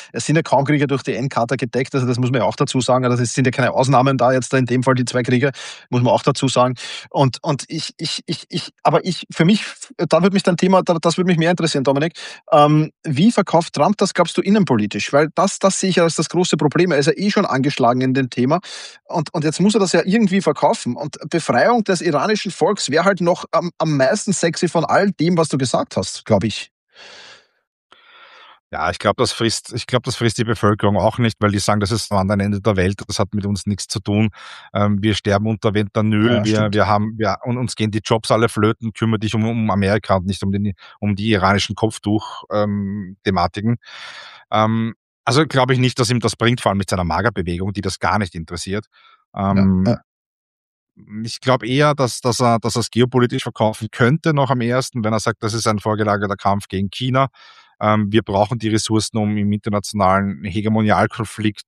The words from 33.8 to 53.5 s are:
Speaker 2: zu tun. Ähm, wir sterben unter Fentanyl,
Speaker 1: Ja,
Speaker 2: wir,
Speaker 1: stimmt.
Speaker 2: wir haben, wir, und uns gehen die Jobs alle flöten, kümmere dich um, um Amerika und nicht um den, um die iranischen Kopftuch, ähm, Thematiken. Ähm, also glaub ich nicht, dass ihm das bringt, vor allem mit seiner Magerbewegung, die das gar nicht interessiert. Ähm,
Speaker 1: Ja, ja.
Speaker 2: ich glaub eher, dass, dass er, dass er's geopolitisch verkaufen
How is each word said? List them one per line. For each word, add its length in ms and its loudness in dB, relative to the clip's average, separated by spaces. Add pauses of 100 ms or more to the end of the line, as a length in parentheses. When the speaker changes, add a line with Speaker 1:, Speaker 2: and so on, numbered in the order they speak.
Speaker 2:
zu 120 -6
tun. 300 0 (420)
Ähm, 300 0
wir 120 2
sterben 340 0
unter 240 0
Fentanyl, 640 2
Speaker 1:
Ja, 80 0
Speaker 2:
wir, 120 2
Speaker 1:
stimmt. 200 0
Speaker 2:
wir 100 4
haben, 320 0
wir, 260 -2
und 140 -4
uns 160 -4
gehen 160 -2
die 120 -4
Jobs 280 0
alle 180 4
flöten, 440 0
kümmere 260 0
dich 160 -4
um, 120 0
um 240 -2
Amerika 460 0
und 100 -2
nicht 180 -4
um 80 0
den, 200 -2 (280)
um 160 -2
die 160 0
iranischen 420 2
Kopftuch, 800 -4
ähm, 720 -4
Thematiken. 520 -2 (760)
Ähm, 420 0 (300)
also 220 2
glaub 260 2
ich 80 2
nicht, 180 0
dass 120 0
ihm 100 0
das 160 -2
bringt, 240 0
vor 100 0
allem 80 0
mit 100 -4
seiner 160 -2
Magerbewegung, 680 -2
die 100 -8
das 160 -6
gar 220 -2
nicht 160 -6
interessiert. 500 -8 (500)
Ähm, 500 2
Speaker 1:
Ja, 60 2
ja. 80 -6 (1200)
Speaker 2:
ich 160 -10
glaub 220 0
eher, 320 2
dass, 260 -4
dass 200 0
er, 180 4
dass 180 -4
er's 140 -4
geopolitisch 520 2
verkaufen 500 -4